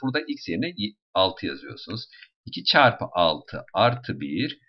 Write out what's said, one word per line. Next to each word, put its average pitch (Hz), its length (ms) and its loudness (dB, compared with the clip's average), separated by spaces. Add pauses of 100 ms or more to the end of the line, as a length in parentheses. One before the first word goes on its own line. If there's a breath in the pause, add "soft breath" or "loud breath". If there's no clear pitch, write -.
burada 131 180 -2
x 143 280 -8
yerine 123 300 -2
y-, 104 160 -4 (200)
altı 92 320 2
yazıyorsunuz. 69 640 -10 (380 loud breath)
İki 170 180 -10
çarpı 135 500 4
altı 82 500 0 (100)
artı 117 460 2
bir, 82 500 -4